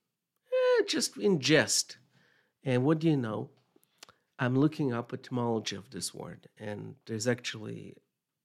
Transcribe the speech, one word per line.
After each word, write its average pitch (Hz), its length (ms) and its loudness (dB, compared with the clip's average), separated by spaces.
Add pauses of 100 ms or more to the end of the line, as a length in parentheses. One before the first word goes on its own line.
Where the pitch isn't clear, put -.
(520)
eh, 508 360 4
just - 300 -2
in 202 220 2
jest. 131 580 2 (640)
And 127 200 2
what 156 140 4
do 160 100 0
you 156 80 4
know? 117 360 -4 (880)
I'm 127 180 2
looking 147 340 2
up 120 220 -4
etymology 120 640 -2
of 98 160 -16
this 92 200 -8
word, - 460 -14
and 107 380 -10 (100)
there's 113 220 -4
actually 113 720 -6 (480)